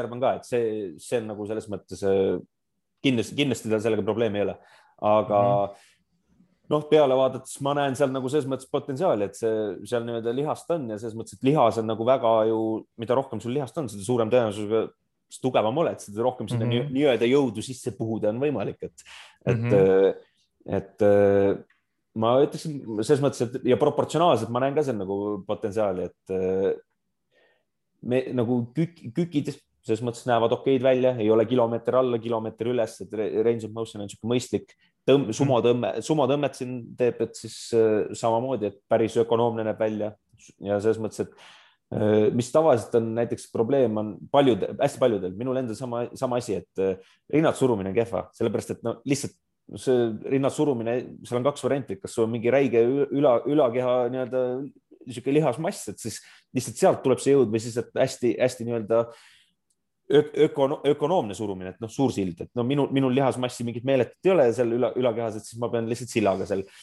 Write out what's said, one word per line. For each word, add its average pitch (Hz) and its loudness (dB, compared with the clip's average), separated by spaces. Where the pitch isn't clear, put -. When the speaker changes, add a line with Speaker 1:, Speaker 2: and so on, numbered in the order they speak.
Speaker 1:
arvan 117 -8
ka, 120 2
et - -20
see, 120 0
see 120 -4
on 107 -8
nagu 104 -8
selles 110 -6
mõttes, 95 -10
äh, 95 2
kindlasti, 113 0
kindlasti 117 -2
tal 107 0
sellega 110 0
probleemi 104 -2
ei 95 0
ole. 90 -8
Aga 107 2
Speaker 2:
Mhm. 101 0
Speaker 1:
noh, 147 2
peale 147 6
vaadates 127 0
ma 143 0
näen 143 0
seal 139 0
nagu 131 -4
selles 139 0
mõttes 131 -6
potentsiaali, 139 0
et 98 -6
see 107 -2
seal 117 -4
nii-öelda 117 -4
lihast 143 -4
on 165 -2
ja 107 -6
selles 110 -10
mõttes, 113 -12
et - -12
lihas 131 6
on 110 -2
nagu 110 -2
väga 120 4
ju, 110 0
mida 117 -2
rohkem 120 -2
sul 120 -6
lihast 131 -6
on, 123 -6
seda 101 -12
suurem 117 0
tõenäosus, 107 2
seda 110 2
tugevam 127 0
oled, 113 -2
seda 104 -6
rohkem 123 -2
sinna 113 -2
Speaker 2:
Mhm. 113 0
Speaker 1:
nii-, 127 -2
nii-öelda 123 2
jõudu 127 2
sisse 127 -10
puhuda 110 -4
on 117 -6
võimalik, 131 -4
et, - -12
et, - 2
Speaker 2:
Mhm. 117 0
Speaker 1:
äh, 95 6
et, - -4
äh, 101 6
ma 117 4
ütleksin 156 -2
selles 139 2
mõttes, 135 0
et 113 -4
ja 123 4
proportsionaalselt 143 2
ma 123 -2
näen 139 0
ka 151 0
seal 135 -2
nagu 101 -4
potentsiaali, 101 -4
et, - -14
äh, 95 0
me 127 0
nagu 123 0
kük-, 160 -4
kükid 151 -4
selles 113 -2
mõttes 117 -6
näevad 117 2
okeid 131 0
välja, 127 4
ei 107 2
ole 113 6
kilomeeter 117 0
alla, 127 2
kilomeeter 113 -4
üles, 117 -4
et 98 -12
re-, 107 -2
range 113 0
of 107 -10
motion 113 -8
on 101 -10
sihuke - -10
mõistlik. - 0
Tõmb-, 135 6
Speaker 2:
Mhm. 110 -4
Speaker 1:
sumotõmme, 120 2
sumotõmmet 143 0
siin 127 -8
teeb, 120 0
et 113 -4
siis, - -14
äh, 110 4
samamoodi, 117 -2
et 98 -6
päris 113 2
ökonoomne 113 2
näeb 107 -4
välja 107 -2
ja 101 -2
selles 110 2
mõttes, 107 -8
et, 101 -6
äh, 107 4
mis 120 -4
tavaliselt 151 2
on 113 0
näiteks 117 -4
probleem 117 2
on 107 -6
paljude-, 123 2
hästi - 0
paljudel, 98 0
minul 127 -4
endal 123 -4
sama, 120 -6
sama 123 -4
asi, 120 -4
et, 87 -8
äh, 95 0
rinnad 151 2
surumine 107 0
on 95 -6
kehva, 110 -2
sellepärast 110 -4
et 101 -8
no 117 -6
lihtsalt 135 -4
see 120 2
rinnad 135 0
surumine, 120 -2
seal 120 -4
on 123 -2
kaks - -2
varianti, 123 -2
kas - -12
sul 113 2
on 113 0
mingi 117 0
räige 120 4
ü-, 139 0
üla-, 135 4
ülakeha 127 2
nii-öelda 127 -4
sihuke 123 -4
lihasmass, 151 0
et 98 -12
siis - -10
lihtsalt 120 -4
sealt 175 4
tuleb 127 2
see 139 2
jõud 123 4
või 113 0
siis, 117 -8
et 117 -4
hästi, 120 0
hästi 123 -2
nii-öelda 117 0
ök-, 143 4
ökono-, 143 0
ökonoomne 147 0
surumine, 92 -6
et - -18
noh, 113 -8
suur 131 0
sild, 95 -4
et - -10
no 120 -2
minul, 139 0
minul 135 2
lihasmassi 123 0
mingit 117 -8
meeletut 131 0
ei 190 6
ole 135 6
seal 117 0
üla-, 120 0
ülakehas, 113 -2
et 107 -12
siis 113 -14
ma 117 -4
pean 117 -2
lihtsalt 120 -6
sillaga 95 2
seal 98 -4